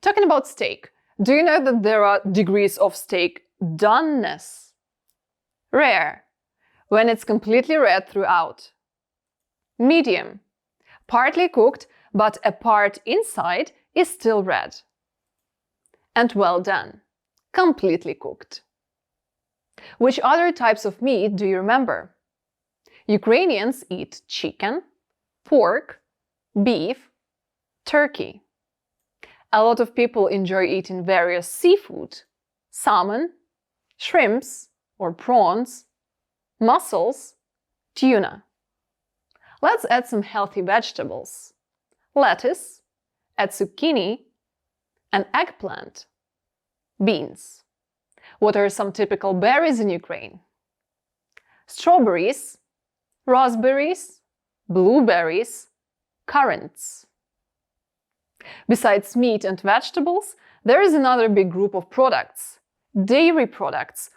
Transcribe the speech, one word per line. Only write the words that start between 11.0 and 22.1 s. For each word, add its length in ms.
partly 400
cooked, 380
but 300
a 80
part 540
inside 680
is 160
still 340
red. 320
And 200
well 260
done, 400
completely 600
cooked. 500
Which 240
other 300
types 320
of 180
meat 360
do 100
you 80
remember? 580